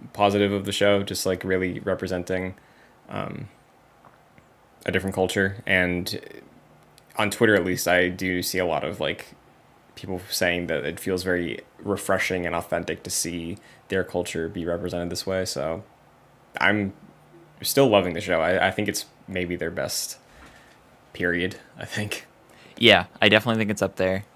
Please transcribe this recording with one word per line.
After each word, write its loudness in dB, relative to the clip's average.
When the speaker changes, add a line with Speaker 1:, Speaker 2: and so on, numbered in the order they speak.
Speaker 1:
positive 4
of -2
the -4
show, 4
just, -6
like, -2
really 0
representing, -4
um, -8
a -4
different 0
culture. 0
And 0
on 0
Twitter, 4
at 4
least, -2
I 6
do -2
see -4
a 2
lot 0
of, -6
like, -4
people -8
saying 0
that -2
it -6
feels -2
very -2
refreshing -2
and -4
authentic -4
to -12
see -6
their -2
culture -4
be -6
represented -4
this -8
way. -2
So -6
I'm 2
still 6
loving 6
the -4
show. 2
I, 4
I 2
think -2
it's -4
maybe -4
their -4
best -6
period, 0
I -10
think. -8
Speaker 2:
Yeah, 8
I 8
definitely 4
think 0
it's -2
up -2
there. 0